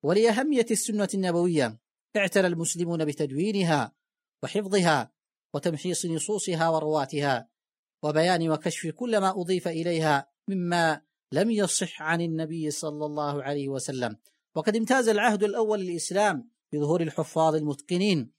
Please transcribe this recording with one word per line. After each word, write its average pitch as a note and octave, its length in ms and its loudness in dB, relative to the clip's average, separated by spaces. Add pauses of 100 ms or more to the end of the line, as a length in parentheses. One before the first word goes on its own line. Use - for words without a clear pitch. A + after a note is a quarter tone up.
ولأهمية A3+ 640 4
السنة G#3 440 0
النبوية E3+ 680 0 (360)
اعتنى G3 300 2
المسلمون E3+ 580 -2
بتدوينها D3+ 880 0 (520)
وحفظها F3+ 680 2 (420)
وتمحيص E3+ 520 -2
نصوصها E3 640 -2
ورواتها، D3 800 0 (560)
وبيان E3 460 2
وكشف D#3 360 -4
كل A3 320 -2
ما F#3+ 120 2
أضيف F3+ 380 -2
إليها D#3+ 600 0 (180)
مما E3+ 540 0 (300)
لم G3 180 2
يصح G3 520 -2
عن E3 180 0
النبي D#3+ 500 -4
صلى D3+ 360 -6
الله D3 360 -4
عليه C#3 260 -4
وسلم. B2+ 480 -4 (400)
وقد G#3 200 0
امتاز A#3 320 2
العهد G#3 360 2
الأول G#3+ 360 0
للإسلام F3 680 -2 (220)
بظهور D3+ 280 2
الحفاظ D#3+ 540 2
المتقنين D#3 840 0